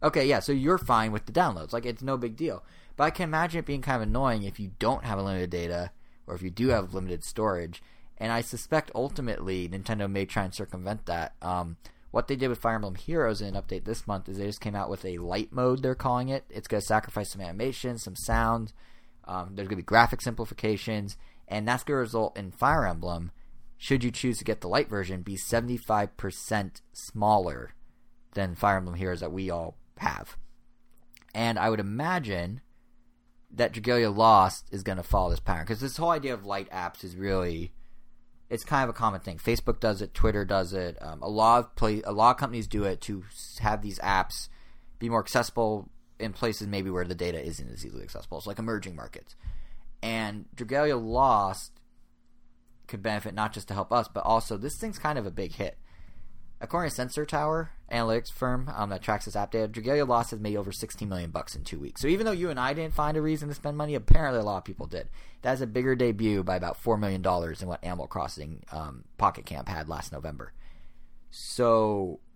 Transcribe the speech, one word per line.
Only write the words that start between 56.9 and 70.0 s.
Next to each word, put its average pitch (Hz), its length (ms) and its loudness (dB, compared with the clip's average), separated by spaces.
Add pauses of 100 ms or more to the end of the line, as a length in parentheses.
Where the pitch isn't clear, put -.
to - 60 -8
Sensor 127 280 -2
Tower, 156 460 0 (220)
analytics 117 400 0
firm, 127 420 0
um, 101 160 -2
that 92 100 -4
tracks 107 260 -2
this 104 100 -6
app 101 160 -2
data, 110 160 2
Dragalia 123 400 0
Lost 120 240 4
has 107 80 -6
made 104 160 -2
over 98 160 -4
sixteen - 360 -6
million 90 220 -4
bucks - 240 -6
in 65 80 -6
two - 160 -6
weeks. 71 220 -8
So 139 80 2
even 202 180 4
though 220 60 2
you 175 180 -2
and 131 80 -4
I 127 140 0
didn't 160 220 -2
find 151 220 2
a 156 60 2
reason 151 260 0
to 143 60 -4
spend 147 220 -6
money, 147 180 -2
apparently 131 460 10
a 104 40 0
lot 101 120 0
of 90 80 -6
people - 240 -8
did. - 200 -6 (340)
That's 131 180 2
a 123 80 -2
bigger 127 260 2
debut 110 480 4
by 92 140 0
about 87 200 -4
four 113 200 2
million 98 260 0
dollars 87 380 0
than 92 80 -6
what 87 160 -6
Animal 87 240 -4
Crossing, 76 640 -6
um, 73 320 -8 (140)
Pocket - 280 2
Camp 67 220 -8
had 78 200 -4
last 78 220 -8